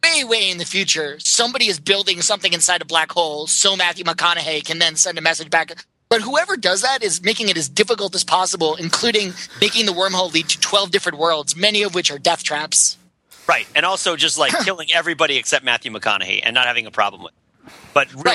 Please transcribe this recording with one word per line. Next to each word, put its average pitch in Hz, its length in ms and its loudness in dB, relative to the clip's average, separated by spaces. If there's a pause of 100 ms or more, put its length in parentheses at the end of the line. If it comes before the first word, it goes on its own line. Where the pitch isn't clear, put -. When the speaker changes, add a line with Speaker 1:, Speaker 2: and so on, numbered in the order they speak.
Speaker 1:
way, 311 220 2
way 226 260 0
in 175 80 -6
the 170 60 -4
future, 156 560 -2
somebody 240 480 0
is 175 100 -2
building 190 440 0
something 196 300 0
inside 170 300 0
a - 20 -10
black 160 280 0
hole 156 340 -2
so 196 300 2
Matthew 175 280 0
McConaughey 165 600 0
can 165 160 -4
then 160 160 2
send 170 200 0
a 165 40 -6
message 160 280 0
back. 165 360 -2 (240)
But 226 140 2
whoever 320 340 -2
does 190 260 0
that 254 220 0
is 180 180 -2
making 208 280 -2
it 175 60 2
as 151 120 -4
difficult 202 480 -2
as - 80 0
possible, 170 500 0
including 196 580 0 (280)
making 214 260 2
the 196 60 0
wormhole 185 420 0
lead 165 140 0
to - 100 -2
twelve 196 320 0
different 175 280 -2
worlds, 156 360 0
many 208 300 0
of 185 100 -4
which 175 160 0
are 143 80 -8
death 170 240 0
traps. - 540 0 (520)
Speaker 2:
Right, 120 260 2
and 151 120 2
also 185 300 0
just, 147 220 0
like, 143 200 2
Speaker 1:
<laughs> 254 60 0
Speaker 2:
killing 170 280 -2
everybody 160 440 0
except 127 280 0
Matthew 120 280 2
McConaughey 101 520 -2
and 113 100 0
not 127 120 4
having 117 200 -2
a 104 60 -14
problem 101 320 0
with 82 80 -16
it. - 400 -20 (220)
But 139 200 2
really 135 100 -12 (100)